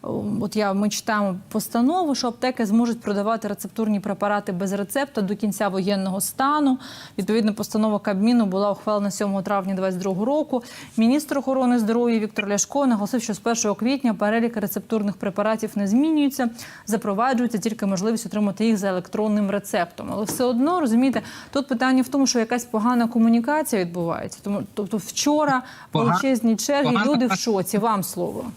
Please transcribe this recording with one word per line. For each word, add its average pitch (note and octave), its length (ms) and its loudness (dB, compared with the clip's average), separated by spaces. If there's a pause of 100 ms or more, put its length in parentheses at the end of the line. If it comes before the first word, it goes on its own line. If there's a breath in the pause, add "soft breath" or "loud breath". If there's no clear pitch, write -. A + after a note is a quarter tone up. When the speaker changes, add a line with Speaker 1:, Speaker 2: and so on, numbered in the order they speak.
Speaker 1:
о, - 220 -6 (180)
от - 140 -4
я, G#3 180 0
ми G3+ 160 0
читаємо G3+ 460 -2 (140)
постанову, C4+ 640 0
що B3 120 -4
аптеки A#3+ 380 -2
зможуть A3+ 360 2
продавати G#3 460 -2
рецептурні G3+ 520 -2
препарати G3+ 520 -2
без F#3 200 -2
рецепта G#3 500 -2
до G3+ 140 -2
кінця G#3 320 -2
воєнного F#3+ 540 -2
стану. C#4 580 2 (380 loud breath)
Відповідно, G#3+ 360 0
постанова G#3+ 460 0
Кабміну G#3+ 460 2
була G3 260 0
ухвалена G3+ 400 -2
сьомого G3 300 -2
травня G3 320 -2
двадцять F#3 280 -2
другого F#3+ 240 -2
року. C#4 380 0 (340 loud breath)
Міністр C#4 400 2
охорони B3+ 420 2
здоров'я A3+ 400 2
Віктор G#3 300 -4
Ляшко A#3 380 0
наголосив, A3 360 2
що G#3+ 100 -4
з - 60 -6
першого A3 360 0
квітня B3 380 0
перелік A3+ 440 0
рецептурних G#3 580 -2
препаратів G#3 600 -2
не G3+ 120 0
змінюється, C#4+ 380 4 (600 loud breath)
запроваджується A3+ 720 0
тільки G#3+ 280 -4
можливість G3+ 400 0
отримати G#3 400 -2
їх A3+ 120 4
за G3 100 -2
електронним G#3 600 0
рецептом. G3 640 -2
Але G3+ 140 -4
все - 180 -2
одно, B3+ 380 2
розумієте, A#3 400 2 (300 loud breath)
тут C#4 160 -2
питання C4 340 2
в B3 60 0
тому, C4+ 200 2
що A#3+ 120 2
якась A#3 260 0
погана A#3 420 2
комунікація A#3 720 2
відбувається. E3+ 640 -4
Тому, G3+ 200 -4 (100)
тобто G#3+ 240 -4
вчора C#4+ 680 0 (280 loud breath)
Speaker 2:
Пога-, F#3+ 140 2
Speaker 1:
величезні A#3 500 2
черги, C#4 360 2
Speaker 2:
погана A#3+ 200 2
Speaker 1:
люди B3+ 140 4
в A#3 40 0
Speaker 2:
ка- F#3+ 60 2
Speaker 1:
шоці. F#3+ 420 0
Вам G#3 260 2
слово. - 420 -6 (120)